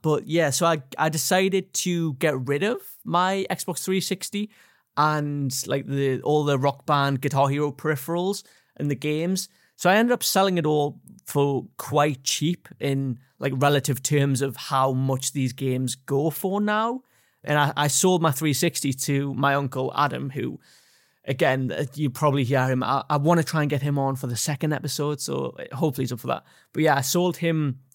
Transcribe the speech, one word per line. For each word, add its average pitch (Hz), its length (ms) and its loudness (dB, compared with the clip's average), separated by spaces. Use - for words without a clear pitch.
But 151 260 0
yeah, 156 220 2
so 170 160 0
I, 160 160 0
I 156 120 0
decided 185 640 0
to 165 400 -2
get 135 320 -2
rid 143 160 -2
of 226 160 0
my 185 460 0
Xbox - 340 -6
three 190 160 0
sixty 202 500 -6
and, 147 560 0
like, 139 220 -2
the, 139 340 0
all 151 220 2
the 143 160 2
Rock 139 260 -2
Band, 139 340 2
Guitar 139 280 2
Hero 147 240 0
peripherals 170 720 -4
and 147 120 -4
the 143 60 0
games. 151 540 -2
So - 160 2
I 190 60 6
ended 240 160 4
up 240 100 0
selling 190 360 2
it 151 80 0
all 151 340 0
for 143 420 0
quite 147 460 0
cheap - 460 -2
in, 135 400 -2
like, 135 160 -2
relative 139 440 2
terms 139 420 2
of 135 140 -2
how 135 360 0
much 131 400 -2
these 131 200 -2
games 127 440 -2
go 143 340 0
for 196 300 -2
now. 220 420 0
And 147 120 0
I, 147 200 2
I 147 100 2
sold 185 340 2
my 156 120 2
three 151 200 0
sixty 139 400 0
to 139 420 -2
my 139 200 2
uncle 131 400 -2
Adam, 135 360 -2
who, 131 280 -6
again, 131 460 0
uh, 92 140 -4
you 147 160 0
probably 143 320 2
hear 127 240 2
him. 127 160 0
I, 131 260 0
I 151 80 2
wanna 160 280 4
try 160 160 -2
and 147 100 0
get 139 100 0
him 143 160 0
on 135 200 0
for 135 100 -6
the 123 100 -4
second 151 360 -2
episode, 147 480 -4
so 135 360 -4
hopefully 135 300 0
he's 127 100 -4
up 120 60 -6
for - 80 -14
that. 131 160 -4
But 151 100 0
yeah, 151 140 6
I 135 60 0
sold 175 340 0
him 156 420 0